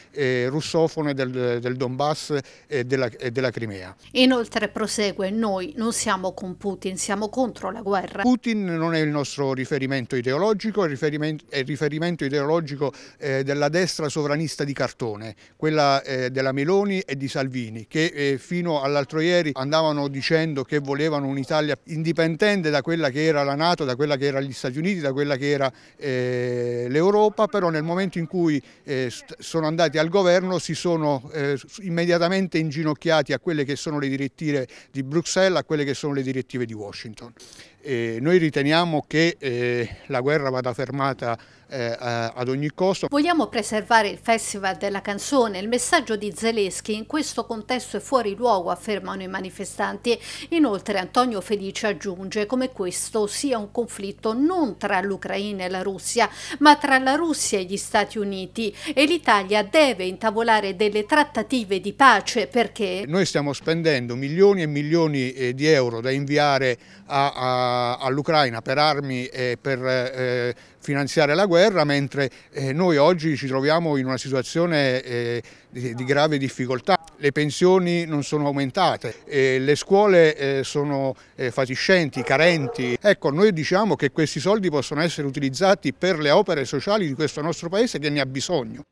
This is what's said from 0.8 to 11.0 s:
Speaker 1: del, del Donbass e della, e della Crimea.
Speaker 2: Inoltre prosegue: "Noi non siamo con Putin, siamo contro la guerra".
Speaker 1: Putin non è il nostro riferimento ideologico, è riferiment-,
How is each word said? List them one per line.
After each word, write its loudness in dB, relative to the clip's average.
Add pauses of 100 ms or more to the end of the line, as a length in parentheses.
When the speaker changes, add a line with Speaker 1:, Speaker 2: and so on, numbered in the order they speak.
Speaker 1:
del, -2
del -4
Donbass -2 (280)
e -2
della, 0
e -8
della 0
Crimea. -8 (180)
Speaker 2:
Inoltre 2
prosegue: -4
"Noi -4
non -4
siamo -2
con -10
Putin, -8
siamo -4
contro -4
la -10
guerra". -2
Speaker 1:
Putin 2
non -2
è 2
il 2
nostro -2
riferimento -2
ideologico, 0
è 2
riferiment-, -2